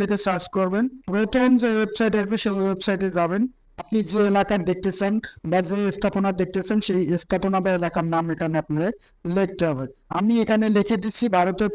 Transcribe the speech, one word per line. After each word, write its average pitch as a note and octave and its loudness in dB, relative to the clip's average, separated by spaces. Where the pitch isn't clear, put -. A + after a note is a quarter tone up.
লিখে G3+ 0
সার্চ F3+ -2
করবেন। F#3+ 0
প্রথম A3 2
যে B3 2
ওয়েবসাইট G#3+ 0
আসবে G3+ -2
সেই G3+ -2
ওয়েবসাইটে F#3+ -2
যাবেন। F3 2
আপনি A3 -2
যে G#3 -2
এলাকা G3+ 2
দেখতে F#3 -2
চান G3+ 0
বা F3+ 4
যে G3 -4
স্থাপনা G3 0
দেখতে F#3 -2
চান G#3+ 0
সেই F#3 2
স্থাপনা F#3+ 0
বা F#3+ 0
এলাকার E3+ -2
নাম E3 0
এখানে D#3+ -2
আপনাদের D#3+ -2
লিখতে F#3+ 0
হবে। C3+ -2
আমি G#3+ 2
এখানে A3 2
লিখে G3+ 2
দিচ্ছি A3 -4
ভারতের F#3 2